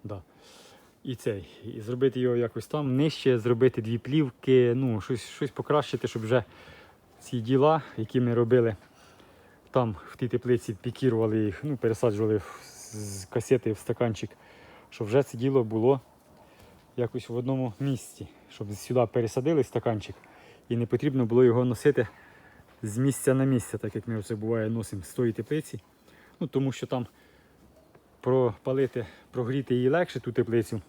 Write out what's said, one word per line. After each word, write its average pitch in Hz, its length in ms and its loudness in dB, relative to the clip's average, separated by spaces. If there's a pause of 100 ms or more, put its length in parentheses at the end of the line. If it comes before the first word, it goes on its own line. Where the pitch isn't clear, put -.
Да. 101 180 -10 (800)
І 127 120 -6
цей, 101 300 -4 (300)
і 117 60 -12
зробити 123 380 0
його 123 160 2
якось 120 320 -2
там 143 280 -2
нижче, 135 440 2
зробити 120 420 2
дві 113 160 -2
плівки, 127 760 2
ну, 123 260 0
щось, - 280 -6
щось - 220 -6
покращити, - 560 -2
щоб 117 140 -6
вже 113 220 2 (760)
ці - 200 -6
діла, 135 420 4 (160)
які 110 240 -2
ми 120 120 0
робили 117 420 4 (960)
там, 117 240 0 (120)
в - 80 -20
тій 127 120 -4
теплиці, 120 540 -2
пікірували 113 580 0
їх, 104 240 -2
ну, 143 140 -4
пересаджували 110 600 0
в, - 220 -8 (340)
з 101 320 -12
касети 117 460 0
в 104 60 -4
стаканчик, 117 520 -4 (600)
щоб - 180 -10
вже 131 160 4
це 127 140 -8
діло 131 260 2
було 113 380 2 (960)
якось 120 320 -4
в 117 60 -8
одному 127 440 -2
місці, 135 480 -6 (220)
щоб 104 240 -10
сюди 120 400 0
пересадили 127 500 0
стаканчик 113 520 -4 (540)
і 120 80 0
не 117 80 0
потрібно 127 400 0
було 117 180 6
його 123 220 6
носити 123 420 2 (760)
з 107 140 -6
місця 131 360 2
на 131 100 4
місце, 127 340 0
так 104 180 -8
як 107 120 -6
ми 110 160 -4
це 113 120 -6
буває 110 340 -2
носимо 107 340 -6
з - 100 -18
тої 117 200 0
теплиці. 127 460 -6 (600)
Ну, 170 80 -4
тому 135 240 0
що - 160 -8
там... 123 200 -4 (1120)
Пропалити, 127 840 0 (260)
прогріти 127 440 -2
її 123 140 4
легше, 160 300 0
ту 123 120 -6
теплицю 113 580 0